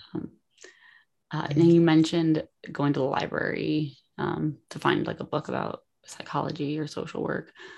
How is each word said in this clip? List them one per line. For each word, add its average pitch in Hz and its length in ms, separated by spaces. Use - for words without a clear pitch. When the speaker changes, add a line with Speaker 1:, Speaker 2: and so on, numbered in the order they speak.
Speaker 1:
Um, - 180
uh, 151 120
and 147 100
Speaker 2:
Thank 170 120
Speaker 1:
you 170 80
Speaker 2:
you. 170 60
Speaker 1:
mentioned 160 640
going 143 220
to 139 60
the 131 60
library, - 920
um, 156 400
to - 80
find, - 280
like, - 140
a - 40
book - 220
about - 340
psychology 147 760
or 151 80
social - 360
work. - 300